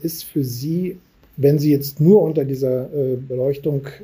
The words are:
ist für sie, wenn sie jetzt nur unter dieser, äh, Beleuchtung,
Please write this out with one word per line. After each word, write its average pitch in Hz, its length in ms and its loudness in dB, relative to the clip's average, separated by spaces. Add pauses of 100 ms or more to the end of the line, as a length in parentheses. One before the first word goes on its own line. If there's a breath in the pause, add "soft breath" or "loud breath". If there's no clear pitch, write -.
ist - 220 -8
für - 180 -4
sie, 156 540 -4 (440)
wenn 143 200 4
sie 151 100 2
jetzt 139 300 0
nur 185 220 8
unter 156 220 0
dieser, 131 420 -2
äh, 131 300 -2
Beleuchtung, 135 720 -4 (180)